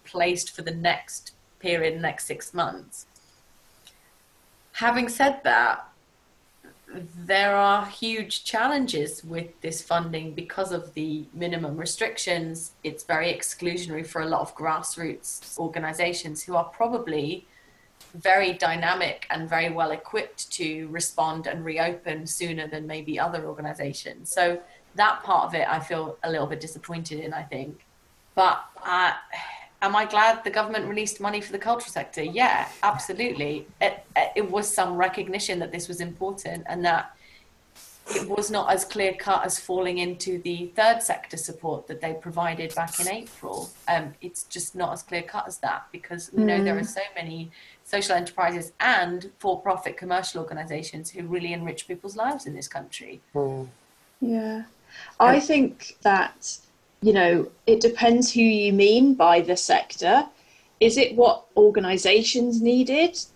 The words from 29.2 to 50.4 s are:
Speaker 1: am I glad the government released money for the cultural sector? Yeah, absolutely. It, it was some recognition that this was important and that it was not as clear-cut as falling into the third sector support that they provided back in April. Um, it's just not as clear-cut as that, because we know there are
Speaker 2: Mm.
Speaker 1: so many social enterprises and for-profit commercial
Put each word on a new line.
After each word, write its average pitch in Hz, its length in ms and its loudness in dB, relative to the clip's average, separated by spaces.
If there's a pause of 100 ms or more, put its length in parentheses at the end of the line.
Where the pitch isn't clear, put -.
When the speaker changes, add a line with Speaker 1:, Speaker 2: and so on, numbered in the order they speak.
Speaker 1:
am 202 140 2
I 214 100 4
glad 220 380 4
the 202 60 -6
government 220 380 -2
released 208 320 -6
money 208 220 -4
for 202 100 -14
the 196 80 -6
cultural 233 320 -2
sector? - 320 -8
Yeah, 196 440 2 (160)
absolutely. 151 840 -2 (140)
It, - 220 0 (320)
it 202 140 0
was 208 240 -2
some 185 220 0
recognition 185 640 -2
that 160 120 -6
this 170 160 -10
was 175 140 -10
important 170 680 -8
and 175 180 -4
that - 300 0 (1000)
it 185 120 -4
was 208 220 -2
not 208 240 0
as 190 120 0
clear-cut 190 600 0
as - 140 -4
falling 180 400 -2
into 180 420 -6
the 175 340 -6
third 226 260 4
sector - 360 -6
support - 500 -8
that - 140 -12
they 160 120 -4
provided 165 600 -4
back 165 240 -4
in 175 80 0
April. - 600 -10 (180)
Um, 156 340 0
it's 175 220 -10
just - 320 -10
not 175 180 -4
as 170 100 -12
clear-cut - 440 -6
as 180 120 -12
that, - 320 -6
because 175 420 -14
we 214 100 4
know 202 200 4
there 196 140 2
are 208 40 -2
Speaker 2:
Mm. 220 60 -4 (120)
Speaker 1:
so - 20 -2 (140)
many 165 360 -10 (320)
social 196 320 0
enterprises 175 640 -2
and 180 500 0 (100)
for-profit 190 580 -2
commercial 175 440 -4